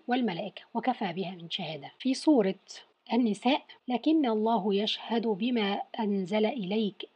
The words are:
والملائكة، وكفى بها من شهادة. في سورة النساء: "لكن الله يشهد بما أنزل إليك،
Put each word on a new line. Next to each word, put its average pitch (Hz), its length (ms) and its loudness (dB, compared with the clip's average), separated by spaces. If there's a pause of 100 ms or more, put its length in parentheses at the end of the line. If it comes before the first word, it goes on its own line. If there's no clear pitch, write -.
والملائكة، 208 540 -2 (120)
وكفى 226 380 -2
بها 175 180 -6
من 170 200 -14
شهادة. 156 480 -8
في 262 160 0
سورة 226 400 4 (580)
النساء: 240 500 2 (260)
"لكن 277 380 2
الله 214 480 2
يشهد 214 520 -2
بما 208 540 0 (200)
أنزل 202 460 0
إليك، 214 680 -2